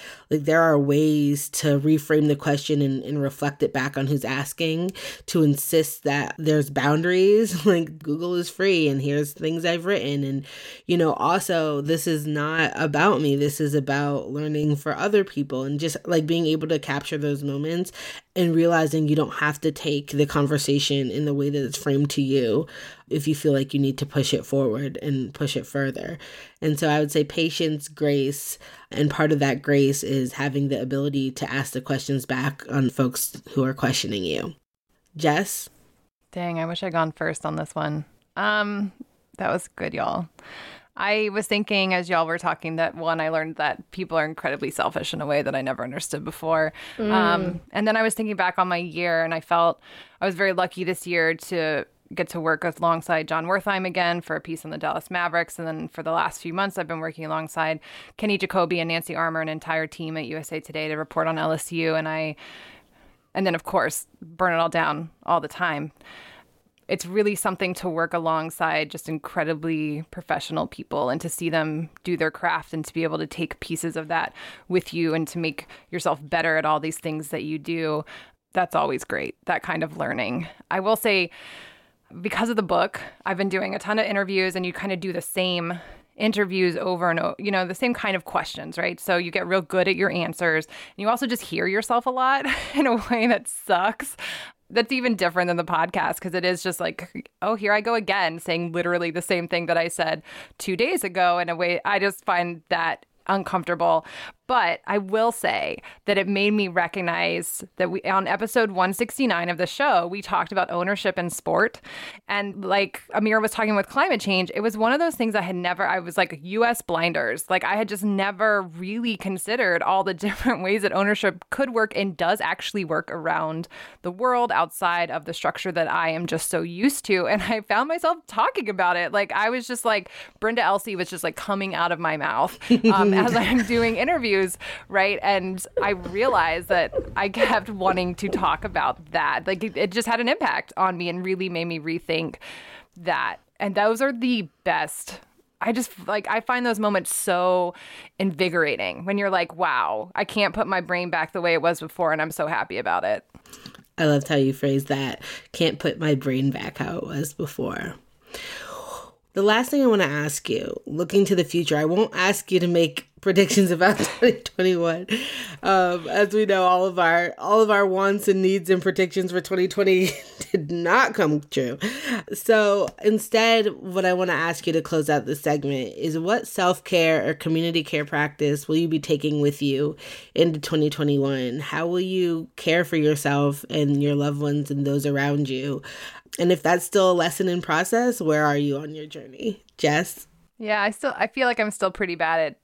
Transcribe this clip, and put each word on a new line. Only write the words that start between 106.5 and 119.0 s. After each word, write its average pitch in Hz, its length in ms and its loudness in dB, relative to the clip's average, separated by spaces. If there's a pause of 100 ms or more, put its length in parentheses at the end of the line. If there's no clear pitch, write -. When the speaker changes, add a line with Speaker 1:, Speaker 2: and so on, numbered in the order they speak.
Speaker 2:
recognize 170 960 -2 (120)
that 180 160 0
we, 190 100 -4
on 190 240 0
episode 214 460 0
one 185 220 2
sixty-nine 208 540 0
of 175 120 -2
the 180 80 0
show, 208 400 2
we 196 160 -8
talked 175 280 -2
about 190 200 0
ownership 185 480 0
in 175 100 -2
sport. 165 500 0 (480)
And 202 380 -4
like 190 380 0 (100)
Amir 220 260 4
was 214 120 2
talking 214 240 2
with 196 120 2
climate 277 320 2
change, 185 360 0
it 208 60 0
was 214 140 0
one 220 160 2
of 285 60 4
those 330 160 2
things 220 220 0
I 202 60 4
had 180 140 -4
never, 175 320 0
I 190 120 2
was 170 180 -4
like, 180 240 0
"U 202 240 0
S 233 160 0
blinders." 156 640 0
Like, 185 160 2
I 190 120 0
had 214 120 0
just 196 160 -6
never 202 600 0
really 190 540 -4